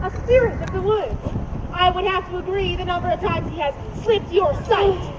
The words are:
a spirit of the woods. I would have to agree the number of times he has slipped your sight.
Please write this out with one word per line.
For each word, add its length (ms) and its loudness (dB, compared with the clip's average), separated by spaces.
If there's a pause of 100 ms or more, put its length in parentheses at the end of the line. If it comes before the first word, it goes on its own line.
a 80 -4 (120)
spirit 380 4
of 120 -4
the 80 -2
woods. 340 0 (580)
I 160 4
would 160 0
have 240 -2
to 80 -6
agree 380 -2
the 100 -4
number 240 -2
of 100 0
times 300 -2
he 100 -6
has 140 0 (300)
slipped 280 2
your 220 4 (120)
sight. 540 2